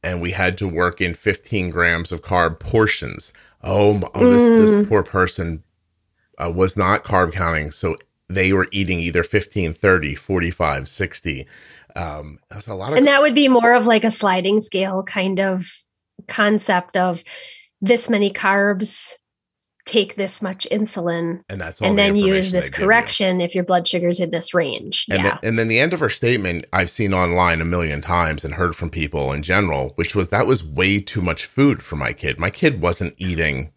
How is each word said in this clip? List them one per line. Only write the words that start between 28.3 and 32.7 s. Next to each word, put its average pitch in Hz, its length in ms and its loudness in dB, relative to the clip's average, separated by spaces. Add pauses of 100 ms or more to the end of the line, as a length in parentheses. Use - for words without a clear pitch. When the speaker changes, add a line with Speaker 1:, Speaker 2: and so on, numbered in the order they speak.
Speaker 1:
and 71 100 -6
heard 85 220 -2
from 82 140 -6
people 73 420 -4
in 73 100 -4
general, 78 540 0
which - 180 -4
was, 95 140 0
"That 110 180 0
was 117 160 2
way 92 380 0
too - 200 -8
much 87 260 -4
food 139 360 0
for - 140 -10
my 62 160 -4
kid." 69 260 -6
My 85 120 -2
kid 139 300 0